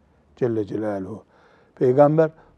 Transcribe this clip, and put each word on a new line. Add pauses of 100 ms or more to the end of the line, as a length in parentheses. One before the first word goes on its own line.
(360)
Celle
Celaluhu. (520)
Peygamber (280)